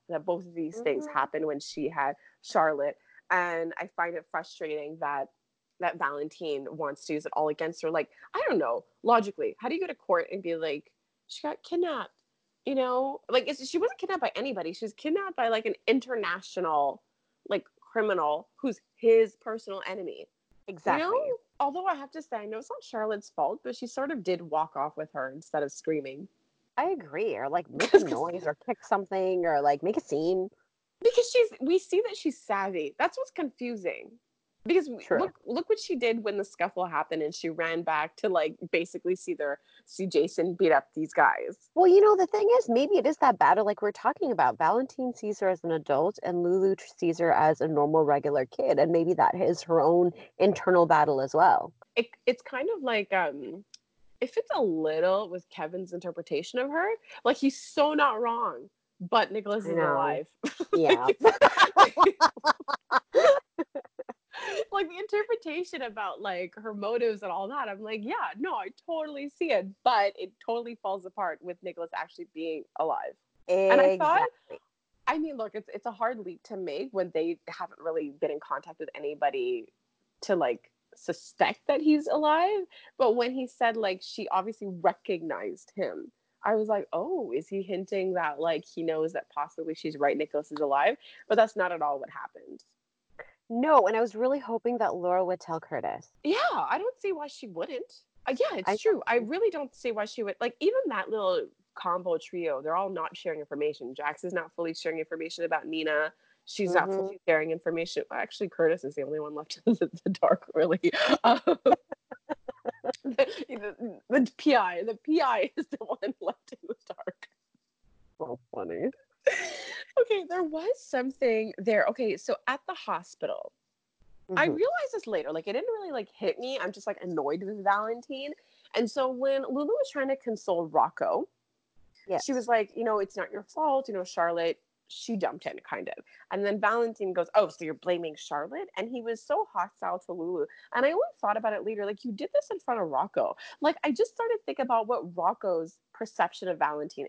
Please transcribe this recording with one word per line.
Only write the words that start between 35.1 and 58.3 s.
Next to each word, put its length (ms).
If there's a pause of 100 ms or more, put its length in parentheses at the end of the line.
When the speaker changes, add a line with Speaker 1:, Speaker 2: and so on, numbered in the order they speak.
Speaker 1:
look, 160 (100)
look 240
what 100
she 160
did 280
when 140
the 60
scuffle 420
happened 380
and 100
she 160
ran 320
back 360
to, 120
like, 280 (140)
basically 440
see 180
their, 260 (260)
see 200
Jason 480
beat 200
up 200
these 200
guys. 640
Speaker 2:
Well, 120
you 140
know, 160
the 100
thing 200 (100)
is, 100
maybe 300
it 80
is 120
that 220
battle 260
like 160
we're 120
talking 380
about. 260
Valentine 580
sees 240
her 80
as 160
an 80
adult 520
and 200
Lulu 320
tr-, 100 (120)
sees 220
her 120
as 300
a 60
normal, 360
regular 420
kid. 340
And 120
maybe 220
that 220
is 280
her 160
own 320 (260)
internal 480
battle 360
as 120
well. 400 (220)
Speaker 1:
It, 120 (180)
it's 160
kind 340
of 80
like, 300
um, 500 (560)
it 140
fits 200
a 80
little 680
with 200
Kevin's 440
interpretation 640
of 100
her. 200 (340)
Like, 140
he's 240
so 320
not 280
wrong, 480 (300)